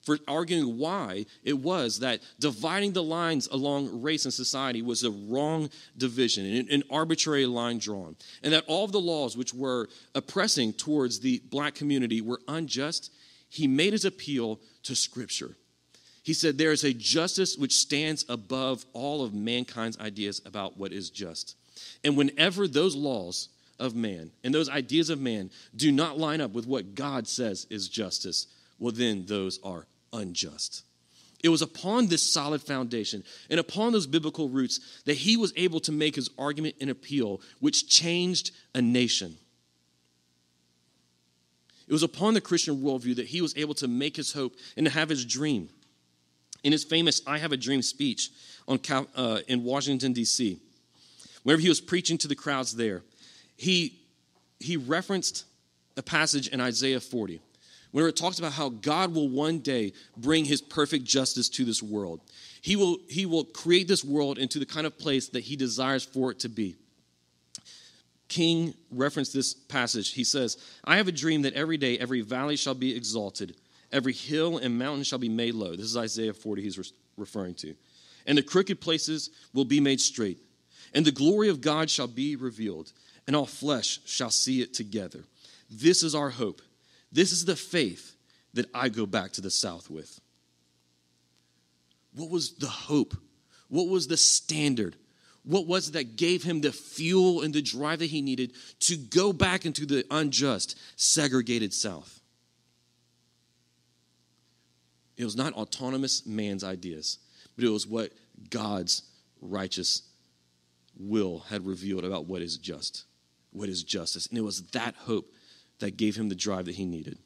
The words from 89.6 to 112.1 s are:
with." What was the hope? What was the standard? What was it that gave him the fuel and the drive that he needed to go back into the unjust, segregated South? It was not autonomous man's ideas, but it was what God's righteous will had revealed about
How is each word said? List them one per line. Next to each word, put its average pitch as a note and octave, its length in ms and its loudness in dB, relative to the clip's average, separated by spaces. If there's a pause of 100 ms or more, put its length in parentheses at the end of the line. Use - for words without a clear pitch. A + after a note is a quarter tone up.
with." D2+ 300 -14 (1900)
What D#3+ 160 -8
was E3+ 220 0
the C3 160 -4
hope? - 480 2 (500)
What E3+ 220 2
was F3+ 180 2
the D#3 100 0
standard? C#3+ 800 4 (480)
What D#3+ 240 2
was E3+ 220 2
it D3+ 40 -10
that B2 240 -4
gave E3+ 260 2
him E3 180 0
the C#3+ 100 4
fuel F3 720 4
and D3+ 140 -2
the D3+ 80 2
drive C#3+ 380 -2
that E3 100 -2
he D3+ 100 -2
needed C3 320 -2 (280)
to - 140 4
go D#3+ 380 2
back F#3 320 2
into D3+ 220 -4
the C#3 240 2
unjust, C#3 680 0 (180)
segregated B2 760 2
South? - 480 -6 (3000)
It A#2 80 -4
was G#2+ 120 -2
not C3+ 180 0
autonomous C3 720 -4
man's G#2 360 -4
ideas, F2+ 560 -8 (380)
but A#2+ 80 -2
it A#2 60 6
was G#2 160 -2
what A2 260 -6 (380)
God's G#2 520 -2 (380)
righteous F#2 600 -4 (960)
will G2 400 0 (100)
had G2+ 160 -6
revealed F#2 400 -4
about F2+ 220 -4